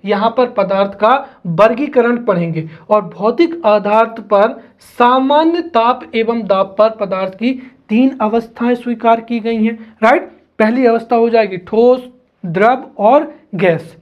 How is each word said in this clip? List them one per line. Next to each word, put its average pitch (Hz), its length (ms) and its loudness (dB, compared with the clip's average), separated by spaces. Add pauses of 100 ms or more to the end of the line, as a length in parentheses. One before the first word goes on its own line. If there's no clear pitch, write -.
यहाँ 208 260 0
पर 247 220 0
पदार्थ 196 420 -2
का 220 180 2 (340)
वर्गीकरण 240 760 2
पढ़ेंगे। 170 420 -2 (220)
और 208 200 2
भौतिक 240 560 -2
आधार 208 400 2 (180)
पर 214 360 0 (400)
सामान्य 285 640 2
ताप 240 400 -2 (120)
एवं 226 280 -2
दाब 190 360 -2
पर 220 100 6 (100)
पदार्थ 190 360 -6
की 247 180 -4 (360)
तीन 262 320 0
अवस्थाएं 233 540 -2
स्वीकार 233 460 -2
की 233 180 -6
गई 226 240 -2
हैं, 226 400 -6
राइट? 277 260 2 (300)
पहली 233 260 2
अवस्था 233 300 0
हो 233 140 2
जाएगी 214 300 0
ठोस, 247 480 0 (360)
द्रव 202 400 0 (160)
और 269 340 2 (220)
गैस 170 460 -2